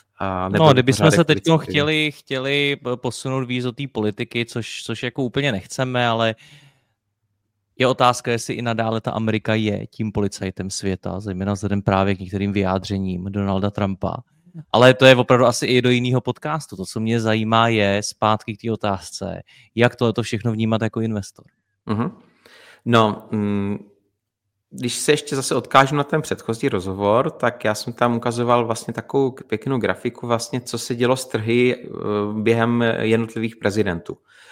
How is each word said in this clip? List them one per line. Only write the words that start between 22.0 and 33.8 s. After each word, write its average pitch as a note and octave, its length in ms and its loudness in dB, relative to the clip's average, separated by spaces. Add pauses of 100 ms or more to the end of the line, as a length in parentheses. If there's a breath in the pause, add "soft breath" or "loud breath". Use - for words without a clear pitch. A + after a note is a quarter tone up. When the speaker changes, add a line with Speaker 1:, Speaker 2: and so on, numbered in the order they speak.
Speaker 1:
No, A2+ 460 4
mm, G2+ 460 -4 (920)
když - 260 -6
se - 160 -2
ještě D3 240 0
zase C3+ 200 -2
odkážu C3+ 400 4
na C#3+ 80 0
ten D#3 180 -2
předchozí - 480 -4
rozhovor, G2+ 640 0
tak - 340 -4
já G#2+ 100 2
jsem - 180 -10
tam A#2+ 220 2
ukazoval A#2+ 500 0
vlastně A2+ 280 -6
takovou C3+ 380 -2
k-, - 120 -18
pěknou C3 340 -4
grafiku, A2 500 -2
vlastně, A#2+ 340 -2
co - 160 -10
se A#2+ 180 -6
dělo B2 200 2
s B2+ 100 -8
trhy, A#2+ 500 2
eh, - 120 -18 (540)
během A#2 420 2 (160)
jednotlivých A2+ 560 -2
prezidentů. G2 640 -2 (340 loud breath)